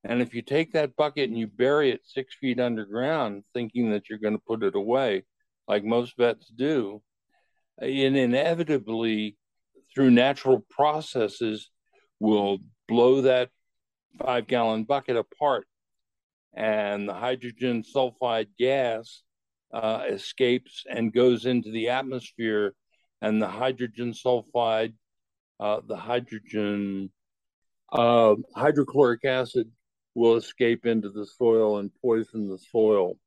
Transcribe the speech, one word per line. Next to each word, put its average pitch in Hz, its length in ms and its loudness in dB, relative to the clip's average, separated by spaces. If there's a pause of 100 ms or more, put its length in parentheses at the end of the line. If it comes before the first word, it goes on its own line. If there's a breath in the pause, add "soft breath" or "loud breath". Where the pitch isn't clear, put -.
And 120 180 -2
if 120 140 -6
you 117 80 -8
take 160 300 -2
that 151 220 -2
bucket 147 340 -2
and 113 80 -6
you 113 100 -4
bury 135 420 2
it 110 160 -2
six - 340 -10
feet 123 200 -2
underground, 117 840 -4 (100)
thinking 120 380 -2
that 104 160 -4
you're 110 120 -12
gonna 107 180 -2
put 110 260 -6
it 98 120 -2
away, 123 480 0 (440)
like 104 160 0
most 117 340 -2
vets 120 300 0
do, 113 540 -4 (800)
it 135 340 0
inevitably, 113 1200 -2 (580)
through 131 180 4
natural 127 580 4
processes, 123 1000 -2 (500)
will 101 400 2 (280)
blow 120 340 4
that 127 280 2 (680)
five 123 280 -2
gallon 113 360 0
bucket 131 340 -2
apart. 131 480 -2 (880)
And 104 560 -2
the 98 40 -8
hydrogen 120 680 -4
sulfide 120 760 -2
gas, 120 680 -2 (500)
uh, 110 340 -4
escapes - 840 -2
and 117 220 -4
goes 120 340 4
into 120 260 -2
the 110 180 -4
atmosphere, 120 840 -4 (460)
and 107 200 0
the 104 60 0
hydrogen 117 680 -6
sulfide, 113 800 -2 (680)
uh, 104 260 -2
the 107 120 -8
hydrogen, 104 1120 -6 (800)
uh, 117 440 6 (200)
hydrochloric 135 680 2
acid 127 460 -2 (420)
will 117 220 4
escape 117 500 -2
into 110 240 0
the 101 160 -10
soil 113 540 2
and 101 120 -8 (100)
poison 113 460 -2
the 95 100 -8
soil. 104 680 2